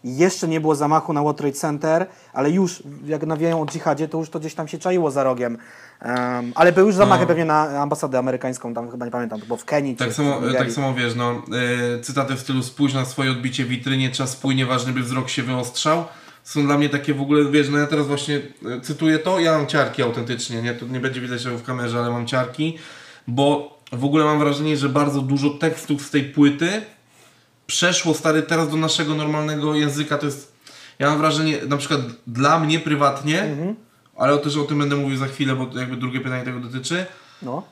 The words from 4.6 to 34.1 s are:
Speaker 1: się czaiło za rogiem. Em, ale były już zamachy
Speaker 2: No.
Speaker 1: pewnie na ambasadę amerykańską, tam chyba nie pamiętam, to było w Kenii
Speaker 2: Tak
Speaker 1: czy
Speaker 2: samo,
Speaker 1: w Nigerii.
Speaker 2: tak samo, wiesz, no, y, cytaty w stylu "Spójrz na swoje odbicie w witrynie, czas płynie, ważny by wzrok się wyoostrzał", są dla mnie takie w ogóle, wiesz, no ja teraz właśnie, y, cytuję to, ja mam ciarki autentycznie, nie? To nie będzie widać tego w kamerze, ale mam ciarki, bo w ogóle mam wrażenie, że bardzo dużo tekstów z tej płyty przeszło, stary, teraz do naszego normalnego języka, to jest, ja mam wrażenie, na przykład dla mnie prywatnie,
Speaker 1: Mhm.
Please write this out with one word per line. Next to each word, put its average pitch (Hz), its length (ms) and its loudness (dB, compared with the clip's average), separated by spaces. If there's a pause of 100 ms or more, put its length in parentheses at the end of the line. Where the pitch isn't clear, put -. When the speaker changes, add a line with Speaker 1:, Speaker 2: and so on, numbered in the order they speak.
Speaker 1:
się 165 100 -10
czaiło 175 320 2
za 135 140 0
rogiem. 123 340 0 (420)
Em, 123 540 -2
ale 170 180 6
były 190 140 6
już 208 100 4
zamachy 190 260 6
Speaker 2:
No. 180 40 2
Speaker 1:
pewnie 165 180 2
na 151 180 4 (200)
ambasadę 143 360 -2
amerykańską, 127 560 -4
tam 117 160 -6
chyba 123 140 -8
nie 120 60 -6
pamiętam, 117 300 -6
to 104 60 -16
było 117 100 -4
w - 80 -14
Kenii 143 320 0
Speaker 2:
Tak 123 120 -2
Speaker 1:
czy 107 60 -4
Speaker 2:
samo, 147 160 2 (100)
Speaker 1:
w - 20 -2
Nigerii. 127 160 0
Speaker 2:
tak 127 140 0
samo, 135 220 -2
wiesz, 120 200 0
no, 120 280 -2 (540)
y, 120 40 -8
cytaty 131 340 -2
w 127 60 -6
stylu 131 220 -2
"Spójrz 131 320 0
na 131 100 0
swoje 131 260 -2
odbicie 127 340 -2
w 117 40 -2
witrynie, 131 420 0
czas 127 260 -4
płynie, 131 300 2
ważny 123 260 0
by 127 100 -2
wzrok 127 260 -4
się - 140 -4
wyoostrzał", 127 600 0 (400)
są 147 220 0
dla 143 120 4
mnie 147 100 4
takie 139 260 0
w 135 80 -2
ogóle, 147 280 4
wiesz, 143 180 4
no 143 100 2
ja 147 80 2
teraz 147 200 2
właśnie, 143 300 -2
y, 123 460 -8
cytuję 156 360 2
to, 180 220 0
ja 165 180 4
mam 147 80 0
ciarki 135 360 0
autentycznie, 120 600 -2
nie? 117 120 -2
To 120 120 -10
nie 127 140 -6
będzie 127 200 -4
widać 120 240 -6
tego 120 140 -6
w 117 40 -10
kamerze, 120 360 -4
ale 120 120 -2
mam 120 160 -4
ciarki, 135 520 -2 (500)
bo 139 500 2 (140)
w 123 120 -4
ogóle 151 200 4
mam 151 140 4
wrażenie, 147 380 2
że 135 120 0
bardzo 139 340 2
dużo 139 280 2
tekstów 151 520 -2
z - 80 -14
tej 143 140 2
płyty 151 580 4 (840)
przeszło, 175 480 2
stary, 156 280 2
teraz 160 280 0
do 156 60 -2
naszego 156 380 0
normalnego 151 600 0
języka, 147 440 0
to 147 80 -2
jest, - 260 -8 (460)
ja 143 120 4
mam 151 80 2
wrażenie, 156 400 2 (100)
na 143 80 2
przykład 139 240 -2 (260)
dla 139 340 4
mnie 156 200 2
prywatnie, 147 640 0
Speaker 1:
Mhm. 156 320 -4 (420)